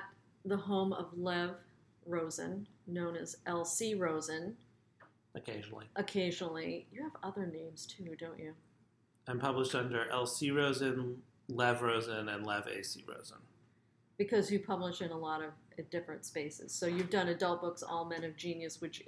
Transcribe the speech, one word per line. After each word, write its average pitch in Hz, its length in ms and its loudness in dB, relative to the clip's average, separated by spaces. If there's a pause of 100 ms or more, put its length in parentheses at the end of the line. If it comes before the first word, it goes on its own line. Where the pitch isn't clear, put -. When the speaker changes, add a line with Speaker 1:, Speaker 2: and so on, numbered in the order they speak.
(460)
Speaker 1:
the 196 120 2
home 190 360 2
of 175 140 -4 (100)
Lev 180 340 2 (540)
Rosen, 170 640 -2 (180)
known 175 300 -2
as 165 220 -6 (100)
L 170 180 2
C 220 300 2
Rosen. 160 600 0 (800)
Speaker 2:
Occasionally. 107 500 -8 (100)
Speaker 1:
Occasionally. 170 960 -2
You 226 120 -10
have 311 100 -8 (100)
other 190 240 -4
names, 160 400 -10
too, 170 320 -10
don't 165 180 -8
you? 156 160 -8 (720)
Speaker 2:
I'm 123 120 0
published 131 340 2
under 123 380 4
L 123 160 2
C 143 240 2
Rosen, 131 680 4 (320)
Lev 120 320 6
Rosen, 113 480 2
and 104 160 -2
Lev 104 220 0
A 98 160 -4
C - 240 -6
Rosen. - 300 -12 (800)
Speaker 1:
Because 202 340 4
you 202 80 6
publish 180 420 -2
in 170 80 -2
a 160 80 -4
lot 156 240 0
of, 156 80 -4 (300)
uh, - 100 -4
different 165 340 -4
spaces. - 480 -6
So - 140 -2
you've 175 240 2
done 185 200 4
adult 175 320 2
books, 170 200 -2
All 170 240 -2
Men 170 200 -4
of 156 120 -6
Genius, 165 420 -4
which 160 280 -6